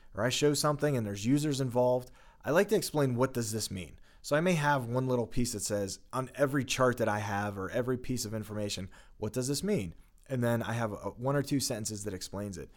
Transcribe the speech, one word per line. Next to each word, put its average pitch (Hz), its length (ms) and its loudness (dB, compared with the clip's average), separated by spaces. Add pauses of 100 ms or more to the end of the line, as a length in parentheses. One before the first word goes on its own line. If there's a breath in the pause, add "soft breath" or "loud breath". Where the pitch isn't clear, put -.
(160 soft breath)
or 101 100 -2
I 127 40 4
show 147 260 4
something 147 420 2
and 113 80 0
there's 101 220 -4
users 143 340 2
involved, 127 480 2 (340 soft breath)
I 127 80 0
like 202 180 6
to 214 60 2
explain, 139 400 2
"What 131 200 2
does 110 160 -2
this 110 180 -4
mean?" 90 300 -10 (240 soft breath)
So 147 120 0
I 156 60 4
may 180 120 4
have 147 340 2
one 127 200 0
little 123 200 2
piece - 260 0
that 101 80 -4
says, 101 380 -2 (120)
"On 127 220 -4
every 139 300 2
chart 127 340 2
that 113 100 2
I 104 120 2
have 104 360 -2
or 95 140 -4
every 120 300 0
piece 120 260 -4
of 104 80 -8
information, 104 560 -4 (280 loud breath)
what 107 160 -6
does 127 140 -2
this 143 160 -2
mean?" 139 300 -2 (340 soft breath)
And 127 160 -2
then 117 200 2
I 113 100 -4
have 117 180 -2
a, 95 40 -8
one 123 400 -4
or 143 80 2
two 139 160 0
sentences 110 460 -4
that 95 100 -6
explains 95 420 -8
it. 71 200 -12